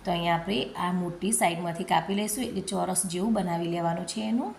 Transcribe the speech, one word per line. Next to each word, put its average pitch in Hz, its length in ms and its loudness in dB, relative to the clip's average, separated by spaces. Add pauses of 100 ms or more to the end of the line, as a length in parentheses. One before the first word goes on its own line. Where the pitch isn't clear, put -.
તો - 80 -4
અહીંયા 170 280 2
આપણે 190 200 -2 (240)
આ 180 80 0 (120)
મોટી 180 360 -2
સાઈડમાંથી 170 540 0
કાપી 196 260 2
લઈશું, 214 280 -2
એટલે 185 240 -4
ચોરસ 180 300 0 (120)
જેવું 202 240 2
બનાવી 170 400 0
લેવાનું 170 340 0
છે 220 80 -4 (120)
એનું. 294 280 2